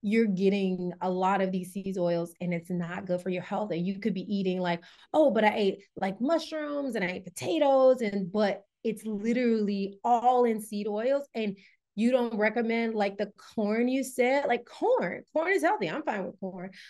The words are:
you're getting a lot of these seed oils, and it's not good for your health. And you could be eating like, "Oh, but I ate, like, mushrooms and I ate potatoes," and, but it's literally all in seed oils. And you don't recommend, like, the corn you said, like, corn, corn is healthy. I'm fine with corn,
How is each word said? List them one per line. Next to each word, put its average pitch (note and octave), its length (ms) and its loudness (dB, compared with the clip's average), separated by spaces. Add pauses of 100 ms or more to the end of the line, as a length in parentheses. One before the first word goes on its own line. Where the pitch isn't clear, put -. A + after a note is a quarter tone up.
you're A3+ 260 2
getting F#3 640 0 (100)
a F#3 80 0
lot F#3+ 320 2
of F#3 100 0
these F#3 200 -6
seed F#3+ 260 -6
oils, F3 420 0
and F3 140 -2
it's E3+ 160 -6
not F3+ 360 -6
good F3+ 140 -2
for F#3+ 80 -8
your F3+ 140 -2
health. G3+ 300 -4
And F3 140 -2
you G3 120 -4
could G3+ 160 -2
be F3+ 80 -6 (120)
eating F#3 260 0
like, F3 220 -2 (300)
"Oh, D4+ 180 6
but G#3+ 140 2
I G#3+ 120 4
ate, G3 280 0 (120)
like, G3 240 -4
mushrooms D4 760 -2
and F#3+ 80 -2
I F3 40 0
ate F#3 160 -8
potatoes," C4+ 800 4
and, G3+ 300 -2
but G#3 320 0 (180)
it's A3 220 -4
literally G#3+ 960 0
all B3 420 4
in A3 160 2
seed G#3 260 -6
oils. B3 480 0
And G#3 240 -4 (360)
you A#3 160 2
don't A#3+ 280 2
recommend, A3+ 560 0
like, G3+ 240 0
the G#3 140 -4 (220)
corn A3 340 0
you C4 140 0
said, C4 440 0
like, A#3+ 180 0
corn, D#4+ 680 -2
corn E4 200 0
is E4 100 2
healthy. D#4+ 280 0
I'm C4+ 140 -6
fine G3+ 220 -4
with - 140 -12
corn, F#3 300 -10 (200)